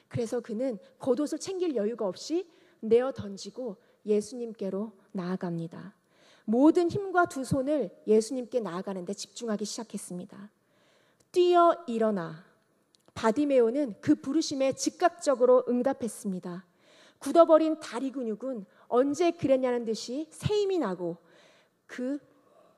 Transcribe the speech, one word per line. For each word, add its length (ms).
그래서 320
그는 360
겉옷을 400
챙길 360
여유가 320
없이 420
내어 300
던지고 680
예수님께로 840
나아갑니다. 840
모든 440
힘과 380
두 180
손을 460
예수님께 520
나아가는데 540
집중하기 500
시작했습니다. 840
"뛰어 440
일어나." 560
바디메오는 880
그 140
부르심에 580
즉각적으로 960
응답했습니다. 960
굳어버린 600
다리 320
근육은 540
언제 420
그랬냐는 560
듯이 460
새 240
힘이 240
나고 380
그 320